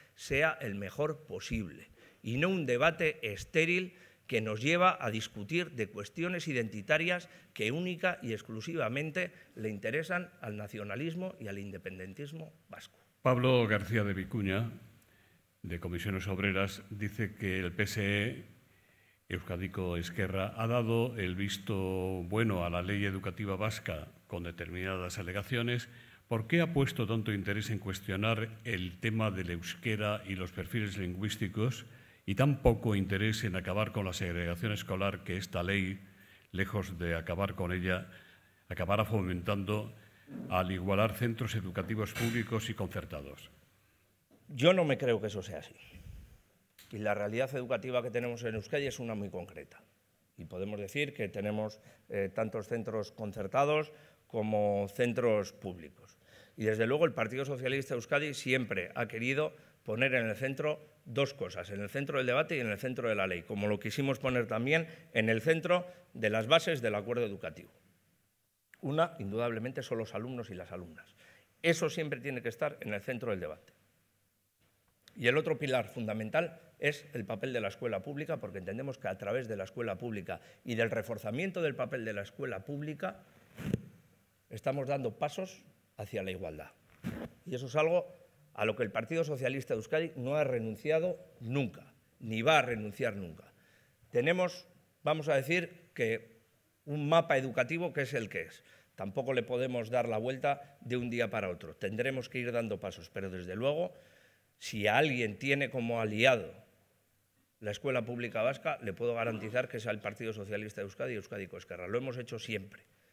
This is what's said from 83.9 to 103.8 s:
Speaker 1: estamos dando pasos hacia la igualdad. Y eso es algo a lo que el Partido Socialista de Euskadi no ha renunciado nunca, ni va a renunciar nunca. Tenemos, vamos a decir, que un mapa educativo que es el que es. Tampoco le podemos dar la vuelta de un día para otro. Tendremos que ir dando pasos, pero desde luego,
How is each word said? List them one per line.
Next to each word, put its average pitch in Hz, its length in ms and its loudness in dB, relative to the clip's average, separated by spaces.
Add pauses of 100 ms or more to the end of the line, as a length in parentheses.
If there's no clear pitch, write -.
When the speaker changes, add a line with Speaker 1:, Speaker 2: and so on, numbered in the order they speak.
Speaker 1:
estamos 135 380 -2
dando 135 300 0
pasos 185 440 -4 (340)
hacia 104 260 -4
la 95 100 -2
igualdad. 78 400 -8 (720)
Y 175 80 -4
eso 127 120 -4
es 120 100 -6
algo 165 360 4 (420)
a 107 100 0
lo 107 120 4
que 123 60 0
el 107 80 2
Partido 160 340 0
Socialista 131 500 -2
de 113 40 2
Euskadi 156 380 0
no 131 200 0
ha 151 80 4
renunciado 139 720 2 (220)
nunca, 123 540 -2 (240)
ni 110 240 -2
va 151 160 8
a 135 40 8
renunciar 110 540 -2
nunca. 87 360 -10 (580)
Tenemos, 170 580 2 (340)
vamos 151 260 2
a 151 80 6
decir, 160 580 0
que 113 480 0 (420)
un 147 240 -2
mapa 160 280 6
educativo 131 560 0
que 143 100 0
es 127 120 -2
el 113 140 0
que 90 140 -4
es. - 220 -14 (320)
Tampoco 120 360 -2
le 127 100 4
podemos 123 480 -2
dar 120 180 2
la 110 100 0
vuelta 135 640 -2
de 120 160 -2
un 123 140 -2
día 117 200 0
para 101 200 0
otro. 85 240 -8
Tendremos 120 540 -2
que 127 100 -6
ir 123 140 -2
dando 113 260 0
pasos, 90 320 -8
pero 98 200 -6
desde 90 260 -6
luego, 147 360 0 (680)